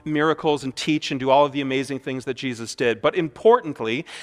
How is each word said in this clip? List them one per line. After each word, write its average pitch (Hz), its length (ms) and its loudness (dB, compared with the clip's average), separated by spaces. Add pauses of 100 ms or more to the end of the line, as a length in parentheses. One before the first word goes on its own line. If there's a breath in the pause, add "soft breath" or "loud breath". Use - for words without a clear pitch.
miracles 151 580 0
and 135 140 -6
teach - 340 -2
and 143 80 -4
do 131 120 0
all 143 160 8
of 139 40 -2
the 139 100 -4
amazing 135 380 -2
things 131 280 -8
that 131 80 -4
Jesus 117 420 -8
did. 117 260 0
But 151 140 2
importantly, 165 920 2 (160 loud breath)